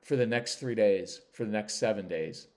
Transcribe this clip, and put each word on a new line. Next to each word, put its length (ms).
for 160
the 80
next 300
three 200
days, 460
for 140
the 60
next 240
seven 340
days 480